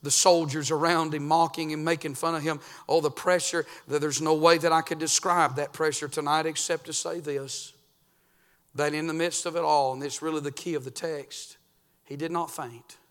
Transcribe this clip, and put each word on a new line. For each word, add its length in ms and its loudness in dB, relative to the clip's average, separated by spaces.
the 100 -2
soldiers 580 4
around 420 2
him 140 -4
mocking 440 2
him, 120 -4
making 320 -2
fun 220 -2
of 60 -4
him. 180 -2
Oh, 120 4
the 100 0
pressure, 560 0
that 120 0
there's 220 -2
no 120 4
way 240 8
that 140 2
I 100 4
could 180 -4
describe 560 2
that 160 -4
pressure 340 -2
tonight 400 0
except 400 -4
to 60 -10
say 260 -4
this, 540 -8
that 180 0
in 140 -4
the 40 -4
midst 320 -2
of 120 -4
it 80 0
all, 280 2
and 120 -8
it's 180 -8
really 180 -2
the 120 -6
key 220 -6
of 100 -6
the 80 -10
text, 640 -10
he 100 -12
did 160 -6
not 180 -4
faint. 480 -12